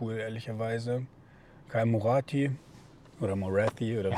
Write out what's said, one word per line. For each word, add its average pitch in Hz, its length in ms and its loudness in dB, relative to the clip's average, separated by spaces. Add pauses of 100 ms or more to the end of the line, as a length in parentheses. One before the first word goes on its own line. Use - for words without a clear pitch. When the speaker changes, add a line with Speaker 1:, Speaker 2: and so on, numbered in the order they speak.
Speaker 1:
cool, 113 180 -4
ehrlicherweise. 117 880 -4 (600)
Kyle 113 180 2
Morathi 123 640 2 (720)
oder 98 160 0
Morathi 104 600 0
oder 95 120 0
Speaker 2:
Ja, 95 80 0